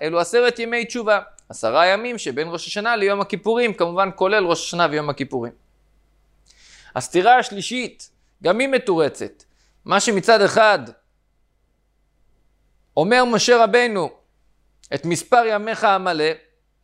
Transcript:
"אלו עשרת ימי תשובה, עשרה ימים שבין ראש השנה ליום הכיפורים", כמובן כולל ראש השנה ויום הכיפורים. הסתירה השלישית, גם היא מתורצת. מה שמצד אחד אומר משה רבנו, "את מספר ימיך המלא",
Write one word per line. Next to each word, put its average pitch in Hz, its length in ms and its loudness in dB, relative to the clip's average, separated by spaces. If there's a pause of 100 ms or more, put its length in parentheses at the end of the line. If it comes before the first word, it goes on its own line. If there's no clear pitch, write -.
"אלו 160 180 -4
עשרת 240 400 0
ימי 233 260 -6
תשובה, 220 340 0 (300)
עשרה 131 380 0
ימים 226 300 -2
שבין 151 340 -6
ראש 170 160 -10
השנה 214 280 -4
ליום 202 260 0
הכיפורים", 220 520 -2
כמובן 180 420 -2
כולל 190 300 2
ראש 165 180 0
השנה 170 280 -2
ויום 151 180 -4
הכיפורים. 123 420 -6 (1400)
הסתירה 190 420 2
השלישית, 226 720 -6 (340)
גם 196 160 0
היא 269 80 0
מתורצת. 160 760 -2 (420)
מה 185 140 0
שמצד 214 420 2
אחד 208 380 4 (2250)
אומר 233 280 4
משה 240 380 4
רבנו, 214 460 2 (840)
"את 143 120 -6
מספר 233 400 2
ימיך 214 380 -4
המלא", 185 420 2 (580)